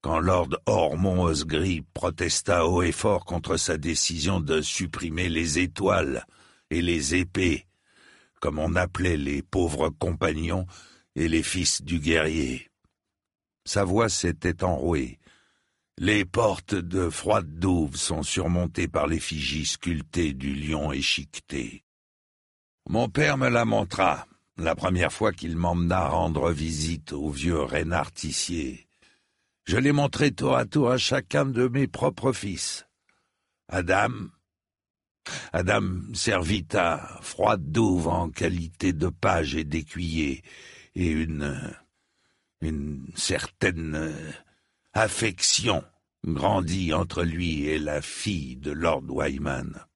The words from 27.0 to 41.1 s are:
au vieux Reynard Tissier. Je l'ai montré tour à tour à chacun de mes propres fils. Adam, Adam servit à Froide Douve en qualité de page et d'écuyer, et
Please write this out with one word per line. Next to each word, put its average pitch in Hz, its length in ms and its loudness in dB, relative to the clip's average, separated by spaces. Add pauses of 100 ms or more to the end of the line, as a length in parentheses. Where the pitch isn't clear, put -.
au 73 160 -4
vieux 76 320 0
Reynard 78 500 -2
Tissier. - 760 -6 (760)
Je 92 120 0
l'ai 135 160 4
montré 143 400 4
tour 131 240 2
à 123 80 4
tour 123 260 4
à 127 60 4
chacun 135 480 0
de 127 240 2
mes 131 180 2
propres 135 460 0
fils. - 540 -6 (840)
Adam, 95 440 2 (1400)
Adam 101 320 2 (300)
servit 92 580 0
à 85 480 0
Froide 107 500 0
Douve 95 380 2
en 87 220 0
qualité 87 640 -2
de 82 140 0
page 82 460 0
et 80 100 -2
d'écuyer, 80 800 -2 (520)
et 90 160 2